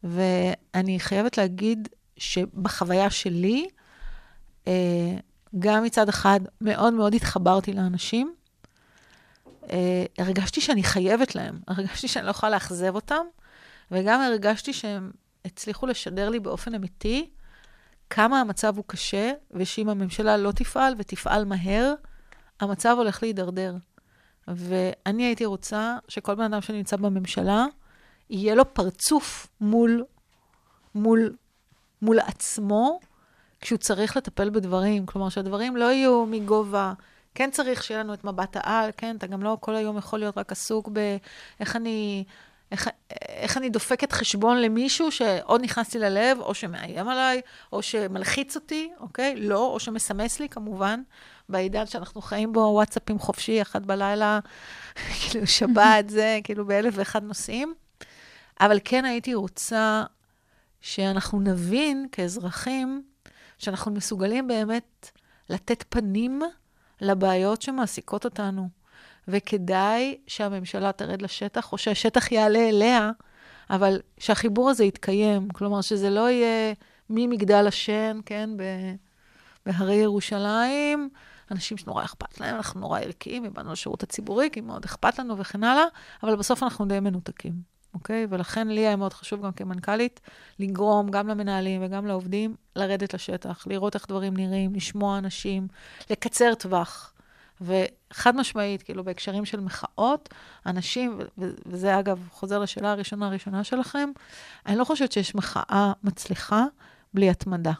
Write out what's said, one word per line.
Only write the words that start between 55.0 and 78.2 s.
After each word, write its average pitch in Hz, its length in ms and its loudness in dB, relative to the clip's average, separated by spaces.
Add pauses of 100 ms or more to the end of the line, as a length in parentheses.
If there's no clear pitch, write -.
כאילו, 214 160 -2
שבת, 214 600 8
זה, 214 360 2
כאילו, 208 220 -4
באלף 202 300 2
ואחד 196 260 -2
נושאים. 226 520 -6 (840)
אבל 208 240 8
כן 254 200 2
הייתי 240 300 -2
רוצה 220 720 0 (760)
שאנחנו 196 600 -2
נבין 214 720 0
כאזרחים 254 920 -4 (560)
שאנחנו 196 320 -6
מסוגלים 208 560 -2
באמת 226 640 -4 (400)
לתת - 380 -2
פנים 240 540 0 (580)
לבעיות 196 640 2
שמעסיקות - 600 -4
אותנו. 190 440 -4 (600)
וכדאי 202 1000 0
שהממשלה 196 640 -4
תרד 196 300 -6
לשטח, 202 500 -6
או 202 60 -6
שהשטח 226 540 2
יעלה 220 360 4
אליה, 214 420 6 (600)
אבל 190 300 2 (180)
שהחיבור 226 520 2
הזה 226 140 6
יתקיים. 202 640 2
כלומר, 202 320 -2
שזה 196 300 0
לא 220 200 4
יהיה 226 440 2 (360)
ממגדל 208 560 4
השן, 214 600 0